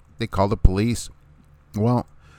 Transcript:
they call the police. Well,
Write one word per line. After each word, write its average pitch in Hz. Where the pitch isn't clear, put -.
they 113
call 101
the 107
police. 101
Well, 117